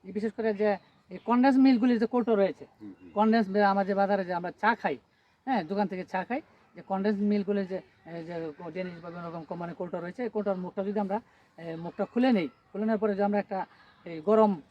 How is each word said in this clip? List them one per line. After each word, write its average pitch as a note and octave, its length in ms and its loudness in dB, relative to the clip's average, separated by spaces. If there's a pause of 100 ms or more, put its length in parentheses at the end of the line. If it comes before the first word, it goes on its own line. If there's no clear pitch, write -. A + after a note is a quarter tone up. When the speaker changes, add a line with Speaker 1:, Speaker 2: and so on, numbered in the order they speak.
Speaker 1:
এই F#3+ 100 -14
বিশেষ G#3 200 -4
করে A3 120 -2 (120)
যে G#3+ 80 2 (440)
এই F#3 60 -14 (100)
কনডেন্স B3 260 6 (100)
মিল্কগুলির A#3+ 380 6
যে A3+ 100 0
কৌটো A#3+ 280 2
রয়েছে, E3+ 240 0
Speaker 2:
হুম, - 360 -18
হুম। - 160 -20
Speaker 1:
কনডেন্স A3 360 4
মিল, G#3 100 4 (100)
আমরা G3 160 2
যে G3+ 120 0
বাজারে G3 280 2
যে F3+ 100 -2
আমরা F3 120 -6 (100)
চা G#3+ 100 4 (100)
খাই, D#3+ 140 -2 (500)
হ্যাঁ, B3+ 240 -2
দোকান G3+ 220 -2
থেকে F#3 120 -8 (100)
চা F#3 140 -2
খাই, C4+ 140 -6 (340)
যে E3+ 140 -18
কনডেন্স G3 280 0 (140)
মিল্কগুলির G3+ 400 0
যে, F#3 80 -6 (260)
এই E3 220 -12
যে F3 80 -10 (400)
ডেনিশ F3+ 280 -8
বা F3 60 -14
বিভিন্ন E3+ 200 -12
রকম E3 200 -10
কোম্পানির E3+ 300 -8
কৌটো F3+ 200 -6
রয়েছে, F3 280 -10
এই G#3+ 80 -6
কৌটোর G3+ 280 -2
মুখটা F3+ 260 -6
যদি G#3 160 -2
আমরা, G3 120 -2 (400)
এ, E3 80 -16 (200)
মুখটা F3+ 180 -6 (100)
খুলে B3+ 240 4
নেই, D#3+ 100 0 (220)
খুলে G3+ 160 -6
নেওয়ার A3 160 0
পরে G#3+ 140 0
যদি G3+ 140 0
আমরা G#3 160 2
একটা F#3+ 140 -6 (460)
এই E3+ 120 -10 (120)
গরম, G#3+ 220 6 (200)